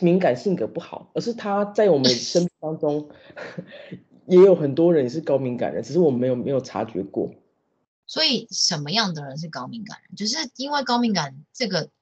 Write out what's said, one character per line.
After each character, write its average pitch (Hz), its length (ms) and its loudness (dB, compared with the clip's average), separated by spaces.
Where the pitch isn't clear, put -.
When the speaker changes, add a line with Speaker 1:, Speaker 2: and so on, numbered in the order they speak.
Speaker 1:
敏 180 180 4
感 151 160 2
性 175 220 -2
格 - 100 -2
不 - 140 -8
好， - 340 -16
而 - 60 -4
是 233 140 -4
他 208 320 -4
在 208 240 2
我 147 80 4
们 127 120 2
生 127 320 0
命 175 160 -2
当 156 200 -8
中， 151 320 -4
<laughs> - 580 -20
也 180 120 6
有 190 160 12
很 147 200 0
多 170 200 4
人 127 160 2
是 160 100 -6
高 147 160 0
敏 123 220 -2
感 78 160 -4
人， 101 80 -4
只 131 100 -10
是 160 80 0
我 160 100 6
们 120 80 0
没 123 80 0
有， 127 80 0
没 120 160 -4
有 135 80 0
察 113 280 -6
觉 92 160 -6
过。 76 320 -6
Speaker 2:
所 - 180 -2
以 262 260 -2
什 - 280 -2
么 147 120 -8
样 202 220 -2
的 151 100 -8
人 139 140 -12
是 165 140 -10
高 127 180 -12
敏 117 160 -12
感 - 140 -16
人？ - 80 -20
就 208 100 -8
是 240 100 -4
因 269 140 -8
为 285 140 -2
高 240 140 0
敏 240 140 0
感 147 400 -4
这 233 160 -4
个 165 220 -4